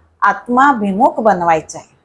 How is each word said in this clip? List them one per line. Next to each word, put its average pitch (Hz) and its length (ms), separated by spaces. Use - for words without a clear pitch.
आत्माभिमुख 240 1000
बनवायचं 175 600
आहे, - 260